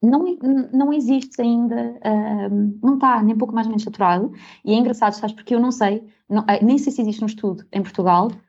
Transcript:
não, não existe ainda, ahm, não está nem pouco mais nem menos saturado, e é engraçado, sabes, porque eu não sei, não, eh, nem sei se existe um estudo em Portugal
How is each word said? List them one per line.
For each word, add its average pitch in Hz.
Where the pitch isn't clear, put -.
não, 262
não 277
existe 262
ainda, 233
ahm, 208
não 269
está 254
nem 214
pouco 220
mais 226
nem 226
menos 214
saturado, 190
e 202
é -
engraçado, 226
sabes, 214
porque -
eu 233
não 247
sei, 220
não, 214
eh, 202
nem 262
sei 277
se -
existe 214
um 220
estudo 202
em 196
Portugal 185